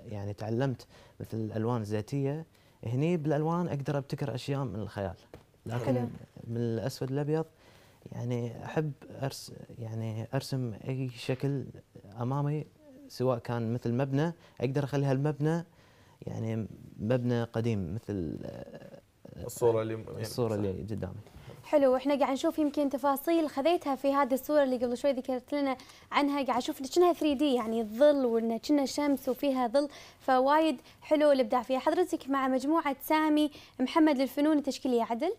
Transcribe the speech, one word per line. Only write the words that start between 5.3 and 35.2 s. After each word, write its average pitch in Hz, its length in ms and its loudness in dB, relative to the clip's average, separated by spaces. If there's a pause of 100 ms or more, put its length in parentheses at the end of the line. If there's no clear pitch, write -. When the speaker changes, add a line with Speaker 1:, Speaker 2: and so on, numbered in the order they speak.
Speaker 1:
لكن 117 200 -4
Speaker 2:
حلو. 123 220 0 (400)
Speaker 1:
من 117 100 -4
الأسود 117 540 -2
الأبيض 147 340 0 (680)
يعني 120 540 -6
أحب 156 260 -2 (300)
أرس-، - 300 -6 (280)
يعني 113 540 -6
أرسم 131 400 -4 (140)
أي 131 220 -4
شكل 131 560 -4 (560)
أمامي، 143 440 -2 (420)
سواء 127 300 0
كان 117 360 -4
مثل 117 200 -2
مبنى، 143 400 0 (280)
أقدر 139 220 0
أخلي 139 220 0
هالمبنى 147 600 0 (560)
يعني 113 460 -4 (320)
مبنى 120 440 2
قديم 110 520 -2
مثل، 90 500 -4
آه، - 540 -14 (460)
Speaker 3:
الصورة 117 360 2
اللي 110 140 -4
م-، 110 120 -10
يعني - 140 -10
Speaker 1:
الصورة 113 280 -2
Speaker 3:
صح. 107 60 0
Speaker 1:
اللي 101 260 -2
قدامي. 95 320 -6 (500)
Speaker 2:
حلو، 277 300 4
واحنا 262 260 0
قاعد 262 140 2
نشوف 311 260 0
يمكن 294 300 2
تفاصيل 285 600 0
خذيتها 294 460 0
في 277 180 0
هذه 277 200 2
الصورة 285 300 2
اللي 254 140 2
قبل 240 200 -2
شوي 285 140 2
ذكرت 254 420 -4
لنا 269 240 0 (340)
عنها، 285 320 2
قاعد 233 140 0
أشوف 294 240 -4 (140)
كأنها 349 180 6
ثري 302 220 2
دي، 277 180 2
يعني 226 280 0
الظل 262 440 4
وإنه 226 320 2
كأنه 285 280 2
شمس 285 440 0
وفيها 254 380 2
ظل، 277 200 2 (320)
فوايد 277 580 4 (240)
حلو 302 300 6
الإبداع 254 300 4
فيها. 254 180 0
حضرتك 320 500 2
مع 269 180 0
مجموعة 277 540 2
سامي 302 500 4 (280)
محمد 302 380 6
للفنون 294 400 2
التشكيلية، 254 460 0
عدل؟ 240 360 -2